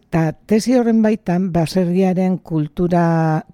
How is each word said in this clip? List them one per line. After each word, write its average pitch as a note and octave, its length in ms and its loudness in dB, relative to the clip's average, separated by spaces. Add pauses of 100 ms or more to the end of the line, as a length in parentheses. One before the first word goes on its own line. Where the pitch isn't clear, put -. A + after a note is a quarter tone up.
(120)
ta D#3+ 220 0
tesi A3+ 440 0
horren A3+ 240 2
baitan, G3 520 -2
baserriaren F3+ 920 0
kultura, E3 1080 0